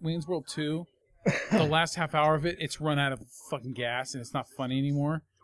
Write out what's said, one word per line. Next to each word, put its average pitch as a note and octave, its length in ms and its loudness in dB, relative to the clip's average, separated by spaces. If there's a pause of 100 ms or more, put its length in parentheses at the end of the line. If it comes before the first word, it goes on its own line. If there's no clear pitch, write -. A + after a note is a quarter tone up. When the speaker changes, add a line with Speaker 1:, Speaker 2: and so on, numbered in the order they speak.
Speaker 1:
Wayne's E3 260 -2
World E3 220 -2
two, D#3 380 -2 (340)
Speaker 2:
<coughs> - 320 0
Speaker 1:
the G#3+ 120 6
last D#3 320 2
half E3 180 -2
hour D3+ 200 6
of D3+ 120 2
it, E3+ 120 -2
it's - 220 -6
run D3+ 180 0
out C#3 140 2
of B2 80 -8 (300)
fucking C3 240 -6
gas B2 400 -4
and C3+ 60 -8
it's A2+ 140 -8
not C3 140 -4
funny C3 300 -2
anymore. C#3+ 440 0 (220)